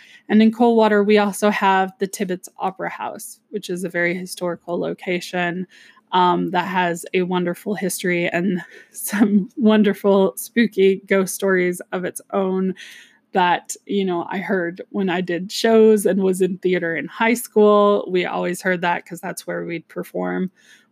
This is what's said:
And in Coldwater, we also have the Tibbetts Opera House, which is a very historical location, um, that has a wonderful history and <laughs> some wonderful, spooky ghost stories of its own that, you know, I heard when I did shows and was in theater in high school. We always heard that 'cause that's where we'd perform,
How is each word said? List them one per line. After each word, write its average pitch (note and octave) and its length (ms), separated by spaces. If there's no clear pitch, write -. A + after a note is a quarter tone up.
And G#3+ 140
in A3 100
Coldwater, A3 520
we G#3 140
also G3+ 320
have F#3+ 500
the G3 80
Tibbetts F#3 500
Opera F#3 320
House, - 500
which - 200
is F3+ 140
a F3 60
very F3 240
historical F3+ 640
location, F3 880
um, F3+ 400
that F3 160
has F3+ 460
a F#3 100
wonderful F3+ 520
history F3+ 520
and F3 340
<laughs> - 140
some G3+ 640
wonderful, G3+ 800
spooky G3 720
ghost F#3+ 260
stories F3+ 480
of F#3 140
its - 160
own F#3+ 420
that, F3+ 420
you G3 200
know, F3 240
I F#3+ 100
heard F3+ 500
when G3 200
I F3 120
did F3 300
shows A3 540
and F#3+ 180
was F#3+ 180
in F#3 180
theater E3+ 360
in D3+ 120
high A3+ 260
school. G#3 760
We F3+ 160
always F3+ 360
heard F3+ 200
that F3 240
'cause F3 160
that's F3 240
where F3 200
we'd E3+ 220
perform, F3+ 600